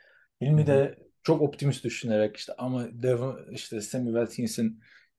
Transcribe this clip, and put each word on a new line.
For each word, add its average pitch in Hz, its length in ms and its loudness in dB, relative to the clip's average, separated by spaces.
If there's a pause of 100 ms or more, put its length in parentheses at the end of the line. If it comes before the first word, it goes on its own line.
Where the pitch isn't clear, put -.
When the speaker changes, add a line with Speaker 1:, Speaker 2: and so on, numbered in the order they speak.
(400)
Speaker 1:
Hilmi 151 180 4
Speaker 2:
Hı 151 40 6
hı. 147 40 0
Speaker 1:
de 139 320 4 (240)
çok 156 200 4
optimist 139 420 0
düşünerek 107 520 0
işte - 220 -8
ama 123 340 -4
Devin, 120 600 -2
işte 117 280 -8
Sammy 123 260 -4
Watkins'in 113 720 -2 (380)